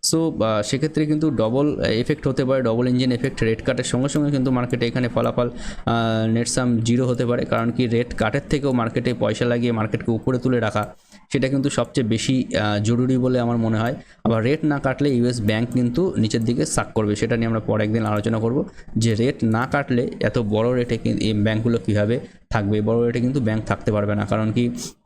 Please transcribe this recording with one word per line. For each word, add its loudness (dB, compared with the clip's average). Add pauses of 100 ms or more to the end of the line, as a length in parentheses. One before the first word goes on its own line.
(100)
So, 0
আহ, 2
সেক্ষেত্রে -2
কিন্তু 2
ডাবল 0
এফেক্ট 0
হতে 0
পারে, 2
ডাবল 2
ইঞ্জিন 2
এফেক্ট। -2
রেট 0
কাটের -2
সঙ্গে 0
সঙ্গে 0
কিন্তু 0
মার্কেটে 0
এখানে 0
ফলাফল, 0
আহ, -2
নেট 2
সাম 0
জিরো 2
হতে 0
পারে, 0
কারণ 0
কি 0
রেট 0
কাটের 0 (100)
থেকেও 0
মার্কেটে 0
পয়সা -2
লাগিয়ে 0
মার্কেটকে -2
উপরে 0
তুলে 0
রাখা, -2 (380)
সেটা 2
কিন্তু 0
সবচেয়ে 0
বেশি, 0
আহ, 2
জরুরি 2
বলে 2
আমার 0
মনে 2
হয়। 0 (300)
আবার 2
রেট 0
না 2
কাটলে 0
ইউএস 2
ব্যাংক 0
কিন্তু 0
নিচের 0
দিকে 0
সাক -4
করবে, 0
সেটা 0
নিয়ে 0
আমরা 0
পরে 0
একদিন 0
আলোচনা 0
করব, 0 (320)
যে 2
রেট 0
না 0
কাটলে 0 (100)
এত 0
বড় 2
রেটে 0
কি-, -2
এই 0
ব্যাংকগুলো 2
কীভাবে 0 (300)
থাকবে? 0
বড় 2
রেটে 0
কিন্তু 0
ব্যাংক 0
থাকতে 0
পারবে 0
না, -2
কারণ 0
কি 0 (360)